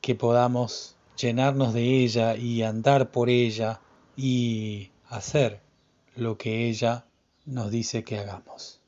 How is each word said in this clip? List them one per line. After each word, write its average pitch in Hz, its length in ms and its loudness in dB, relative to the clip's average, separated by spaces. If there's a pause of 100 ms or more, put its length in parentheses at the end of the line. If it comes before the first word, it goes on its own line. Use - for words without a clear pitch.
que 123 140 0
podamos 120 800 0 (260)
llenarnos 127 520 2
de 123 300 4
ella 113 320 2
y 117 280 -2
andar 117 480 2
por 120 180 2
ella 113 520 2 (340)
y 113 760 -2 (160)
hacer 117 540 -2 (540)
lo 113 220 -4
que 113 300 -2
ella 117 380 -2 (400)
nos 123 240 -6
dice 113 340 -4
que 110 140 -8
hagamos. - 720 -14